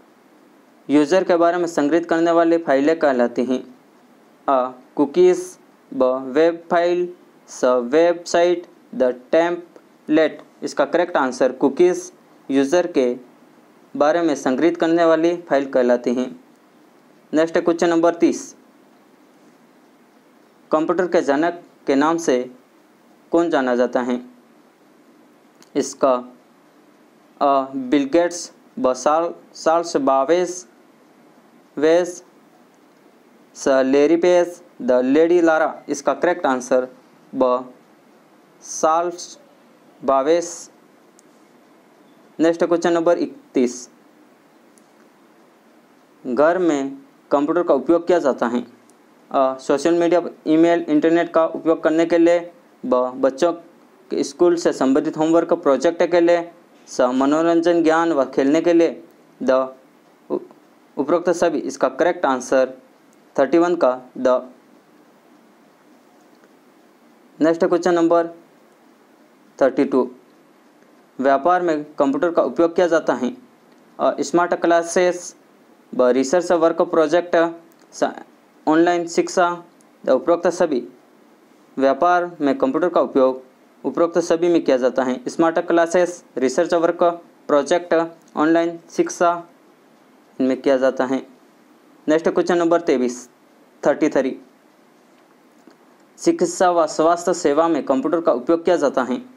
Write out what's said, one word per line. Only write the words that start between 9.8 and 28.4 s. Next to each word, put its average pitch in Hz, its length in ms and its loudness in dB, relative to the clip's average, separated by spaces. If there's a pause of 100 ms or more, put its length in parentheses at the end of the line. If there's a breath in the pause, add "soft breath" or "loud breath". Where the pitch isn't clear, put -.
इसका 147 220 -2
correct 160 320 -2
answer 131 340 0
cookies 175 600 0 (400)
user 139 360 0
के 127 280 0 (800)
बारे 151 260 2
में 160 140 0
संग्रहित 143 420 0
करने 165 280 2
वाली 165 320 2
फाइल 139 280 -2
कहलाती 123 480 0
हैं। 127 300 -8 (880)
Next 165 240 0
क्वेश्चन 170 320 0
number 165 260 2
तीस, - 400 -2 (2250)
Computer 170 360 -2
के 175 140 0
जनक 147 400 -2 (260)
के 139 80 0
नाम 156 220 0
से 127 340 -2 (800)
कौन 170 180 2
जाना 131 260 0
जाता 123 260 0
है? 123 200 -4 (1500)
इसका 135 380 0 (1300)
अ, 139 340 2
बिल 135 280 0
Gates, 170 480 -2 (280)